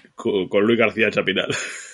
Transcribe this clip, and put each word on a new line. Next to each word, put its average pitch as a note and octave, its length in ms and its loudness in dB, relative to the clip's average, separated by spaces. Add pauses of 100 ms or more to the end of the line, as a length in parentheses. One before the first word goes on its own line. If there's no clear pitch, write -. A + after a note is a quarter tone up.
(160)
con, G2 340 -2
con G2+ 160 2
Luis A#2 120 4
García G#2+ 320 2
Chapinal. F#2+ 380 0 (460)